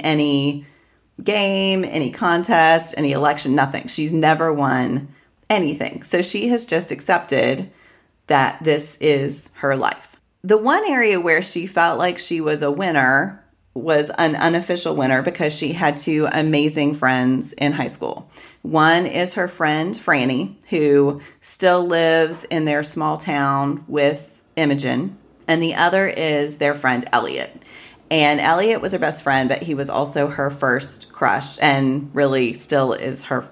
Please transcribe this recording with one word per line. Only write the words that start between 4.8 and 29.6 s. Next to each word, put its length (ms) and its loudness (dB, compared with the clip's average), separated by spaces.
anything. 540 -2
So 180 0
she 280 -2
has 180 0
just 240 -2
accepted 800 -2
that 360 2
this 380 0
is 540 0
her 220 0
life. 440 -6
The 160 -2
one 280 0
area 340 2
where 220 2
she 240 -6
felt 320 0
like 200 -2
she 220 -6
was 220 -2
a 80 0
winner 720 2
was 440 2
an 180 2
unofficial 580 0
winner 280 2
because 340 -2
she 160 -4
had 240 0
two 360 0
amazing 600 2
friends 600 0
in 180 0
high 140 -4
school. 440 -10
One 440 4
is 280 -2
her 140 -2
friend 460 -2
Franny, 720 -2
who 540 2
still 460 2
lives 580 2
in 200 -2
their 180 0
small 340 -4
town 720 -2
with 540 -2
Imogen, 600 0
and 140 2
the 120 -2
other 320 2
is 520 -2
their 160 2
friend 380 0
Elliot. 500 -2
And 300 4
Elliot 420 2
was 100 -4
her 60 -2
best 240 -2
friend, 260 2
but 140 -2